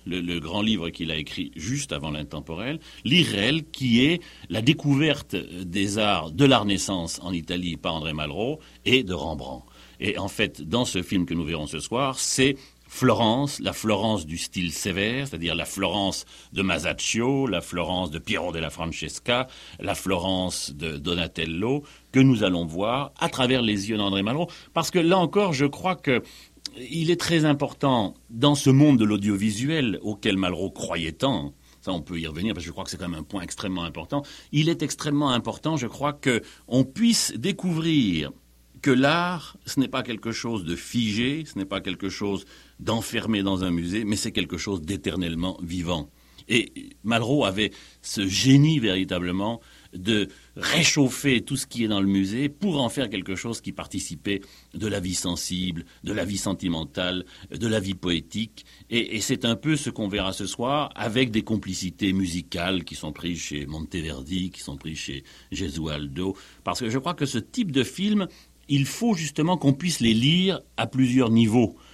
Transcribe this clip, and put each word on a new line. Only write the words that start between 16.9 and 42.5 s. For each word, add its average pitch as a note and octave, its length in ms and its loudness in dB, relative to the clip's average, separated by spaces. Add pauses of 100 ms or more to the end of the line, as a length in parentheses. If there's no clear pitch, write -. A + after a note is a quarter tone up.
la F2+ 160 -2
Florence F2 480 -2
de D#2+ 80 -8
Piero F2 340 -4
della D#2+ 160 -4
Francesca, E2 800 -4 (320)
la F#2+ 140 -4
Florence F#2 800 -2
de D2+ 220 -6
Donatello, E2+ 840 -2 (300)
que C3 80 8
nous B2+ 240 8
allons F2 220 2
voir A2 520 -2
à E3 120 0
travers B2+ 320 2
les G#2+ 260 0
yeux A2+ 80 -2
d'André G2 260 0
Malraux. C#3 280 -2 (240)
Parce D#3+ 160 -2
que F3+ 80 2
là E3+ 180 6
encore, F3+ 380 2
je C3 100 2
crois F3 320 -2
que B2 260 2 (680)
il E3 200 0
est E3+ 80 4
très E3 260 2
important C#3 720 2 (160)
dans C#3 240 4
ce C#3 160 4
monde C3+ 300 8
de G#2+ 40 6
l'audiovisuel G#2+ 1000 2
auquel G#2+ 340 0
Malraux F2+ 340 0
croyait E2 420 -4
tant, D2+ 420 -2 (260)
ça F#2+ 120 -6
on E2 100 -4
peut E2+ 180 -6
y D#2+ 60 -6
revenir E2+ 280 -4
parce F2+ 80 -8
que E2 60 -10
je E2 40 -10
crois F#2 120 -10
que - 60 -10
c'est F2 80 -10
quand F2+ 100 -6
même E2 100 -6
un D#2 60 -10
point F#2+ 180 -8
extrêmement F2+ 400 -6
important, E2+ 400 -6 (300)
il D3+ 160 4
est E3 140 0
extrêmement D3 480 0
important, B2 460 -2
je B2 120 -4
crois, C#3+ 240 -4
que B2+ 280 2 (280)
on C3 160 4
puisse A3 520 2
découvrir D3+ 920 0 (500)
que C#3 120 4
l'art, D#3+ 640 2 (100)
ce B2+ 140 0
n'est B2+ 80 2
pas C3 160 -2
quelque A2+ 260 -6
chose A2 340 -4
de E2 120 -2
figé, A#2+ 720 -2
ce - 120 -10
n'est F#2+ 60 -4
pas G2 160 -4
quelque F#2+ 300 -6
chose G2 340 -4 (340)